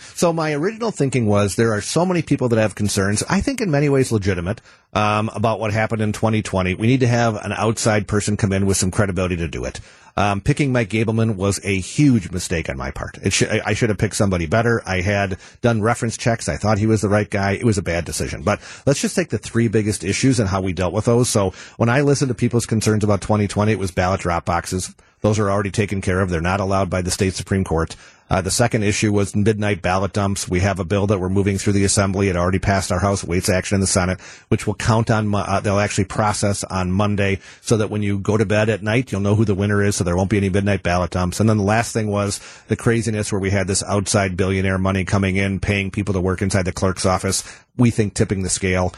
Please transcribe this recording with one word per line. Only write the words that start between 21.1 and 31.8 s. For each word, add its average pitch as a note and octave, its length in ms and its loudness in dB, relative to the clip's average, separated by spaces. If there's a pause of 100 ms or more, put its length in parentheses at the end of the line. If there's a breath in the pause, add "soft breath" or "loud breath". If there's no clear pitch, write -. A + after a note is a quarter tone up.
So G2 240 2 (240 loud breath)
when A#2 120 2
I C3 120 2
listened C#3 280 2
to A2+ 60 -2
people's A#2+ 300 0
concerns G#2+ 380 0
about G2+ 180 2
twenty G#2 260 2
twenty, G#2 240 0
it G#2 60 0
was F#2+ 140 -4
ballot F#2 300 0
drop E2+ 240 -2
boxes. F2 500 -4 (280 soft breath)
Those G#2+ 160 2
are G2+ 100 2
already G2+ 220 0
taken G2+ 300 -2
care F#2 180 0
of. F#2+ 100 0
They're E2 120 0
not F2+ 180 0
allowed F#2+ 300 0
by F#2 120 -2
the F2+ 80 -4
state F#2+ 240 0
Supreme G2 300 -2
Court. D#2+ 320 -2 (340 loud breath)
Uh, F#2 120 2
the F2+ 100 -4
second A#2 320 2
issue G#2 280 2
was G2+ 240 0
midnight G#2 460 0
ballot F#2+ 300 0
dumps. G2 380 -2
We F2+ 120 0
have F#2+ 180 0
a F#2+ 60 -4
bill G2+ 220 0
that G2+ 120 0
we're F#2 100 -2
moving G2 280 0
through G#2 160 0
the G2 100 2